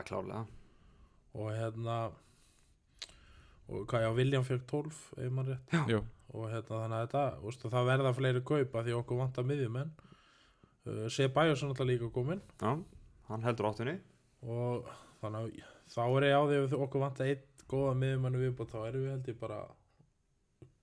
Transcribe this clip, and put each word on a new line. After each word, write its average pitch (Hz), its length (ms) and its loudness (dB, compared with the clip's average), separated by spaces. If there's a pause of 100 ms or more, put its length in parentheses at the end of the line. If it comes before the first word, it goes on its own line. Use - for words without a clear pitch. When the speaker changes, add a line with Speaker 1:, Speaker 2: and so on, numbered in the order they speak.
Speaker 1:
klárlega. 98 400 -4 (880)
Speaker 2:
Og 107 220 -6
hérna, 113 460 -2 (1600)
og 104 220 -8
hvað, 113 180 2
já, 113 80 4
William 131 340 4
fékk 127 220 -2
tólf, 151 440 -4
ef 127 140 -8
ég 127 80 -2
man 131 160 0
rétt. 127 220 -6
Speaker 1:
Já. 160 160 4
Speaker 3:
Jú. 110 140 4 (300)
Speaker 2:
Og 110 180 -6
hérna, 110 320 -4
þannig 113 160 -4
að 113 80 -2
þetta, 143 260 0
þú - 160 -8
veist, 120 200 -10
það 123 200 2
verða 131 260 4
fleiri 127 280 2
kaup 131 340 2
af 117 100 -2
því 117 120 0
okkur 123 240 0
vantar 127 260 0
miðjumenn. 139 460 -2 (840)
Uh, 107 280 -4
Ceballos 139 560 4
er 143 80 -2
náttúrulega 131 200 0
líka 117 200 0
kominn. 147 300 -2 (140)
Speaker 1:
Já, 110 180 2 (500)
hann 110 220 -4
heldur 113 240 2
áttunni. 117 260 -2 (480)
Speaker 2:
Og 120 460 -2 (260)
þannig 107 240 -6
að - 320 -10 (140)
þá - 180 -4
er 135 240 6
ég 139 80 8
á 143 80 8
því 143 160 4
að 139 60 4
við 135 100 0
okkur 135 260 0
vantar 135 300 0
einn 135 140 -4 (180)
góða 135 320 2
miðjumann 131 420 2
í 127 60 2
viðbót, 127 260 -2
þá 110 120 -6
erum 131 260 -2
við 135 80 -4
held 123 160 -6
ég 113 80 -8
bara 107 220 -6 (1200)